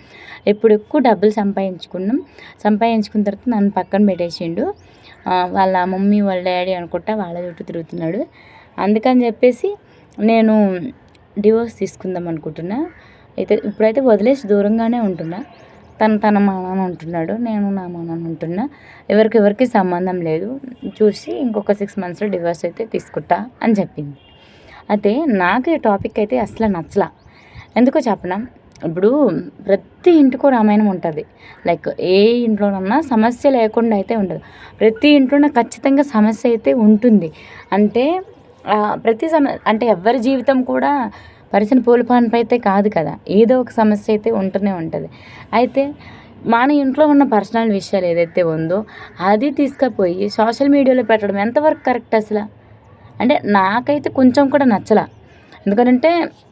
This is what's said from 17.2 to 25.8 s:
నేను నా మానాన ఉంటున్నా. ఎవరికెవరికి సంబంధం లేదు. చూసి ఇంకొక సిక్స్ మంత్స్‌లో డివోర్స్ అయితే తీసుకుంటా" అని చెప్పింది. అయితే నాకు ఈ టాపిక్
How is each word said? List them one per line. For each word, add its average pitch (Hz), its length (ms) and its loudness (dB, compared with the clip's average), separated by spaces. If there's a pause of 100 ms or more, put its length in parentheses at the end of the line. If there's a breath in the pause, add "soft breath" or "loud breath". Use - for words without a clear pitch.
నేను 214 380 -4
నా 190 160 -6
మానాన 165 380 -8
ఉంటున్నా. 170 440 -6 (420 loud breath)
ఎవరికెవరికి 214 560 4
సంబంధం 185 540 -2
లేదు. 180 400 -4 (260)
చూసి 208 460 -2
ఇంకొక 214 400 -4
సిక్స్ 202 260 -6
మంత్స్‌లో 180 300 -6
డివోర్స్ 170 360 -4
అయితే 175 200 -6
తీసుకుంటా" 180 640 -6 (160)
అని 226 100 2
చెప్పింది. 151 440 -4 (760 loud breath)
అయితే 214 360 0
నాకు 208 440 0
ఈ 311 60 0
టాపిక్ 220 420 -2